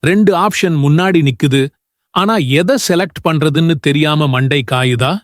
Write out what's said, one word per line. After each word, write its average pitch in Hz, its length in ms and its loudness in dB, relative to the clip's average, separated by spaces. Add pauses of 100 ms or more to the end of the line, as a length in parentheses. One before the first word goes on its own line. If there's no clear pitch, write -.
ரெண்டு 196 340 2
ஆப்ஷன் 185 400 -2
முன்னாடி 165 460 2
நிக்குது, 135 460 0 (420)
ஆனா 202 260 0
எதை 170 400 0 (120)
செலக்ட் 180 360 -2
பண்றதுன்னு 160 500 0
தெரியாம 151 520 0
மண்டை 131 440 0
காயுதா? 127 420 0 (120)